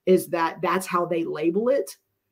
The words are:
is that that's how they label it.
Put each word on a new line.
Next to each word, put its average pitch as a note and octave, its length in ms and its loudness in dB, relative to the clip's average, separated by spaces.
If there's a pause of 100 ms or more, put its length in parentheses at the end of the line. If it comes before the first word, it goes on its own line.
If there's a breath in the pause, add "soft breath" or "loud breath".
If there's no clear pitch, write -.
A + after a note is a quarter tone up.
is F#3 220 4
that E3 340 -2
that's F#3 240 0
how F3 200 0
they E3 180 -2
label E3+ 460 0
it. - 260 -2 (360)